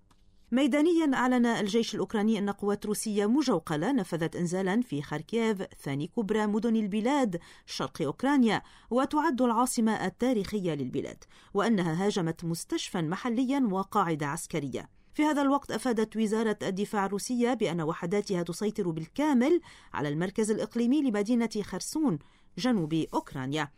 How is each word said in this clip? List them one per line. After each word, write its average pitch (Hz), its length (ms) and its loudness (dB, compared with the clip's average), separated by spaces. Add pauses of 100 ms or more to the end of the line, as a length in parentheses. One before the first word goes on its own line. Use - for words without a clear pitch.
(520)
ميدانيًا، 294 600 4
أعلن 247 320 4
الجيش 214 480 0
الأوكراني 208 440 0
أن 202 120 -2
قوات 202 360 -2
روسية 208 400 0
مجوقلة 214 680 2
نفذت 170 440 -2
إنزالاً 185 440 0
في 147 220 -4
خاركيف، 202 600 -2
ثاني - 540 -6
كبرى 214 300 0
مدن 220 300 0
البلاد 214 640 0 (260)
شرق - 360 -6
أوكرانيا، 226 600 2 (280)
وتعد 269 520 2
العاصمة 226 640 2
التاريخية 196 680 -2
للبلاد، 131 500 -6 (300)
وأنها 190 520 2
هاجمت 170 380 -2
مستشفى 170 580 -4
محلياً 240 680 0
وقاعدة 180 560 0
عسكرية. 143 640 -6 (260)
في 302 100 2
هذا 294 180 2
الوقت، 277 280 2
أفادت 220 460 0
وزارة 220 460 0
الدفاع 196 440 -2
الروسية 240 480 0
بأن 175 260 -2
وحداتها 175 600 -2
تسيطر 196 480 -4
بالكامل 277 720 2 (340)
على 147 140 -2
المركز 185 420 0
الإقليمي 233 520 0
لمدينة 233 480 2 (120)
خرسون 226 560 -2 (400)
جنوب 165 560 0
أوكرانيا. 143 640 -4